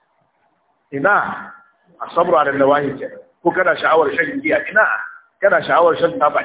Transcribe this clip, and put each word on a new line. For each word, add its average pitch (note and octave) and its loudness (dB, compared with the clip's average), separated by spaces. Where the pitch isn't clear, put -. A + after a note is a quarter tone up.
Ina? C#3 -2
الصبر E3+ 0
على C#3+ 2
النواهي C#3 2
kenan. - -14
Ko E3+ 2
kana F3+ 0
sha'awar D3+ 2
shan C#3 -4
giya, C#3+ 0
ina? G#3+ 2
Kana F#3 2
sha'awar D#3 2
shan E3 -2
taba, D3 0